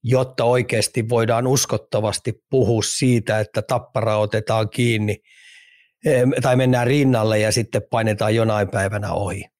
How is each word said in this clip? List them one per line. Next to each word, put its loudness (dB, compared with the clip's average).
jotta 0
oikeasti 0
voidaan 0
uskottavasti -2
puhua 2
siitä, 0
että -4
Tappara -2
otetaan -2
kiinni, 0
em, 4
tai 2
mennään 2
rinnalle 2
ja 2
sitten -2
painetaan 0
jonain 0
päivänä -4
ohi. -6